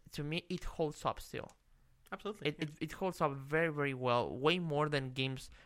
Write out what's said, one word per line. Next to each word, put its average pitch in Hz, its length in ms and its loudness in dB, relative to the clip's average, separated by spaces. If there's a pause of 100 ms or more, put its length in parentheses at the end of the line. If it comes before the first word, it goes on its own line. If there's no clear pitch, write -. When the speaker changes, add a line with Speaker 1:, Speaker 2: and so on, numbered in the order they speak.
(120)
Speaker 1:
to 147 120 -4
me, 156 260 -2
it 180 160 -4
holds - 380 -2
up 123 160 0
still. - 300 -10 (600)
Speaker 2:
Absolutely, 196 380 -4
Speaker 1:
It, 156 100 -2
Speaker 2:
yeah. 160 60 0
Speaker 1:
it, 147 40 -6 (100)
it 156 120 -4
holds 185 300 -2
up 151 140 4
very, 151 340 2
very 143 260 0
well, 120 340 4
way 143 300 4
more 151 280 2
than 139 260 0
games 131 360 -2 (160)